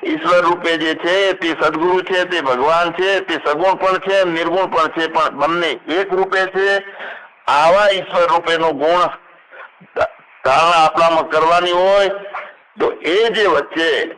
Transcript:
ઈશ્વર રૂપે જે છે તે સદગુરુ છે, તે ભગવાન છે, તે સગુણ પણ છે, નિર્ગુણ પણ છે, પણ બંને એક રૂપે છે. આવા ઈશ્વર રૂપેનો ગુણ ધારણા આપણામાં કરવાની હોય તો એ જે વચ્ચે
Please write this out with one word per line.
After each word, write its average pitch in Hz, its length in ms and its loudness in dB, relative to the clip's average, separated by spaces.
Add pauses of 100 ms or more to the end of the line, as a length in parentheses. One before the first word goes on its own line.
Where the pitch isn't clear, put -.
ઈશ્વર 165 400 0
રૂપે 170 340 -2
જે 160 180 -2
છે 185 380 0
તે 180 140 -6
સદગુરુ 165 560 0
છે, 180 220 -2
તે 180 160 -4
ભગવાન 151 520 0
છે, 185 280 -2
તે 170 140 -6 (100)
સગુણ 170 320 0
પણ 185 220 0
છે, 196 260 0
નિર્ગુણ 170 460 -2
પણ 160 240 0
છે, 165 140 -2
પણ 160 300 -2
બંને 165 320 0 (160)
એક 190 240 -2
રૂપે 190 300 0 (100)
છે. 190 160 0 (800)
આવા 170 420 4
ઈશ્વર 180 400 0
રૂપેનો 165 440 0
ગુણ 160 300 2 (1400)
ધારણા 160 420 4
આપણામાં 160 440 2
કરવાની 170 420 2
હોય 190 380 4 (680)
તો 147 80 2 (140)
એ 156 140 -2 (160)
જે 202 160 0
વચ્ચે 160 420 0 (280)